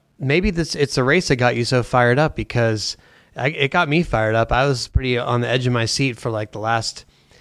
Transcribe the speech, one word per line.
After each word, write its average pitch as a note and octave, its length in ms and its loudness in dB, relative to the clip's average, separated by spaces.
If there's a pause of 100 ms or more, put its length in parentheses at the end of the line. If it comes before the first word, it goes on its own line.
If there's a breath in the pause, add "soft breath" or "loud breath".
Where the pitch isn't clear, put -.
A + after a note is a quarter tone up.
(200)
maybe E3+ 320 0
this, E3 240 -4
it's C#3+ 220 -2
a C3 80 2
race E3 240 2
that C#3 80 2
got A#2+ 180 2
you A#2+ 80 -2
so A#2+ 200 0
fired B2 360 4
up D#3 160 0
because A2+ 600 -2 (400 soft breath)
I, A#2+ 100 -2
it C#3+ 240 -2
got F3 160 2
me D#3 160 2
fired A2 320 0
up. A2+ 160 0
I B2 160 2
was B2+ 220 -2
pretty B2+ 280 0
on B2 220 0
the A#2+ 80 0
edge B2 200 0
of B2 60 2
my A#2 120 0
seat B2+ 320 -2
for, - 120 -6
like, G#2+ 220 -6
the - 80 -12
last A2+ 460 -4 (360 soft breath)